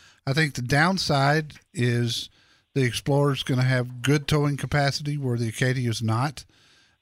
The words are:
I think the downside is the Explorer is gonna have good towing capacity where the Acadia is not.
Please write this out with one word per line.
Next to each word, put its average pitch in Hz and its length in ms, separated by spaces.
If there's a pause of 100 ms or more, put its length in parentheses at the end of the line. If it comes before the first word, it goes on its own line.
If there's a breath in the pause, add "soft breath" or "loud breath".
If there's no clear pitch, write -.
(260 loud breath)
I 139 80
think 151 220
the 123 80
downside 147 880 (200)
is 120 580 (420 soft breath)
the 139 100
Explorer 139 500
is 127 100
gonna 131 200
have 123 380
good 143 260
towing 147 300
capacity 147 580
where 127 220
the 117 120
Acadia 127 400
is 113 120
not. 117 420 (580 soft breath)